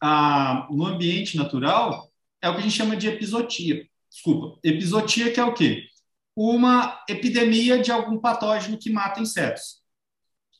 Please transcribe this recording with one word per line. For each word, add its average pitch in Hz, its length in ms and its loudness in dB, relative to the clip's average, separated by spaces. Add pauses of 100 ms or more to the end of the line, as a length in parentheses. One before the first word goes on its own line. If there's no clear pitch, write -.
a, 143 680 2
no 151 140 0
ambiente 175 520 -2
natural, 143 720 -2 (320)
é 175 80 -2
o 175 40 0
que 208 60 -4
a 202 40 -4
gente 214 120 0
chama 214 220 0
de 202 100 -4
epizotia. 214 800 -4 (240)
Desculpa, - 540 -4
epizotia 214 680 0
que - 80 -2
é 240 60 2
o 233 80 0
quê? - 300 0 (520)
Uma 240 720 2
epidemia 233 720 2
de 240 120 0
algum 220 260 -2
patógeno 214 600 -2
que - 120 -10
mata 196 300 -2
insetos. 170 640 -4 (800)